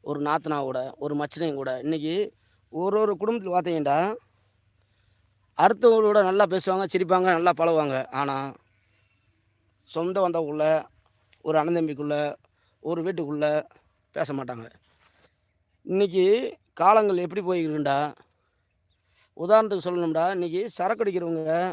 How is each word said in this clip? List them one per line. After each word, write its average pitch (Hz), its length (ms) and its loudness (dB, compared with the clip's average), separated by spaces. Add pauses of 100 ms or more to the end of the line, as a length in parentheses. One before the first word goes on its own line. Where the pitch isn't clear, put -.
ஒரு 143 180 -6
நாத்தனா 151 400 -2
கூட, 131 180 -6 (180)
ஒரு 147 180 -6
மச்சினையும் 147 440 -4
கூட. 135 200 -4
இன்னைக்கு 151 340 -4 (600)
ஒரு 185 260 -2
ஒரு 214 160 2
குடும்பத்துல 202 360 -4
பார்த்தீங்கன்னா, 160 460 0 (1600)
அடுத்தவங்களோட 214 680 4
நல்லா 190 220 4
பேசுவாங்க, 185 420 -2
சிரிப்பாங்க, 185 440 0
நல்லா 170 220 2
பழகுவாங்க. 156 440 0 (140)
ஆனா, 139 240 -2 (1500)
சொந்த 175 300 -4
பந்தக்குள்ள, 165 440 0 (800)
ஒரு 160 120 2
அண்ணன் 165 200 2
தம்பிக்குள்ள, 147 380 -2 (680)
ஒரு 170 180 -4
வீட்டுக்குள்ள 151 440 -4 (720)
பேச 139 180 -4
மாட்டாங்க. 127 340 -10 (1160)
இன்னைக்கு 185 400 2 (480)
காலங்கள் 196 500 4
எப்படி 180 180 -6
போய்கிருக்குண்டா, 156 580 -2 (1400)
உதாரணத்துக்கு 202 500 4
சொல்லணும்டா, 170 440 0
இன்னைக்கு 175 380 -4
சரக்கு 208 340 -2
அடிக்கிறவங்க 170 500 -2 (200)